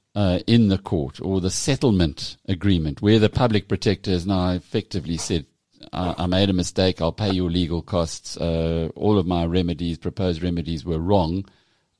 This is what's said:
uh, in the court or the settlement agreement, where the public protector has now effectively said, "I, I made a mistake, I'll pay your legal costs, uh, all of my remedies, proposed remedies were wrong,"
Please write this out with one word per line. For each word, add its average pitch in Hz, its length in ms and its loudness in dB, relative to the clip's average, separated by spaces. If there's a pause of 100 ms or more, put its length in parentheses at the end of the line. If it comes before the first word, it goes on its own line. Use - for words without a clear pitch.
(140)
uh, 95 320 2
in 117 220 6
the 95 100 4
court 76 420 -4
or 95 200 -2
the 90 100 0
settlement 104 840 0 (100)
agreement, 87 560 0
where 107 160 6
the 107 100 4
public 107 400 0
protector 101 420 -2
has 90 160 0
now 92 240 0
effectively 87 680 -4
said, 80 300 -4 (460)
"I, 87 260 -4
I 87 80 -2
made 95 240 2
a - 20 2
mistake, 92 480 0
I'll 82 120 0
pay 101 200 -2
your 92 180 0
legal 85 320 0
costs, - 540 -4
uh, 82 580 -2
all 104 240 2
of 87 80 0
my 85 200 0
remedies, 85 520 -2
proposed 87 440 -4
remedies 85 420 -4
were 82 140 -4
wrong," 90 460 0 (560)